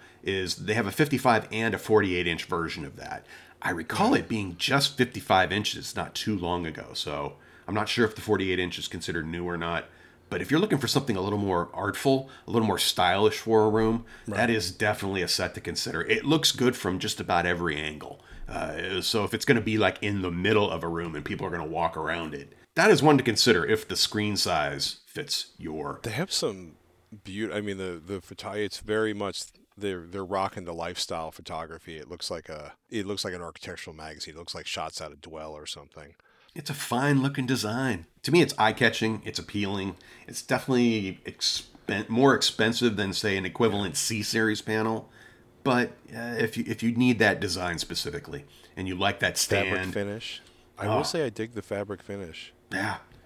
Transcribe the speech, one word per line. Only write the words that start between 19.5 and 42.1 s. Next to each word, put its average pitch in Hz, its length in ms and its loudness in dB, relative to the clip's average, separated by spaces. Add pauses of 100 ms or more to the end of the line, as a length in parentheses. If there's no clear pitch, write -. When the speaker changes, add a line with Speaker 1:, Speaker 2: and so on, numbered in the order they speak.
Speaker 1:
be, 107 160 0
like, 95 240 2
in 101 220 -2
the 90 80 -2
middle 98 400 4
of 85 120 -4
a 82 40 -4
room 82 280 -4
and 73 80 -8
people 98 220 -6
are 87 60 -6
gonna 82 140 -4
walk 82 300 -2
around 80 380 -4
it, 71 200 -12 (220)
that 185 140 6
is 156 140 8
one 147 140 10
to 127 60 2
consider 104 420 6
if - 220 0
the 90 80 -4
screen 104 420 0
size 73 680 0
fits - 420 -6 (100)
your 78 460 -8
Speaker 2:
They 113 80 -6
have 147 200 -4
some 92 440 -4 (480)
beaut-, 98 280 -4
I 104 100 -2
mean, 101 160 -6
the, 90 260 -6
the 92 180 -8
photo-, - 320 -12
it's 104 260 -4
very 107 340 0
much, 101 320 -6 (300)
they're, 95 300 -6
they're 95 180 -8
rocking 95 420 -2
the 85 80 -8
lifestyle 85 580 -6
photography. 82 680 -12
It 76 100 -16
looks 82 240 -10
like 82 180 -10
a, 76 240 -14 (160)
it 107 160 -4
looks 101 200 -4
like 92 80 -6
an 87 80 -10
architectural 85 540 -12
magazine. 78 400 -14
It - 20 -16
looks 85 180 -14
like 82 120 -12
shots 80 340 -6
out 76 100 -10
of 71 100 -20
Dwell 78 300 -12
or 76 140 -14
something. 73 480 -14 (420)
Speaker 1:
It's 147 140 -10
a 147 40 -6
fine 139 480 2
looking 139 240 0
design. 113 600 0 (180)
To 131 80 -2
me, 175 100 8
it's 139 160 4
eye-catching. 110 680 4
It's 107 120 -6
appealing. 98 580 -2 (320)
It's - 140 -8
definitely 120 840 2
expen-, - 840 -4
more 127 240 8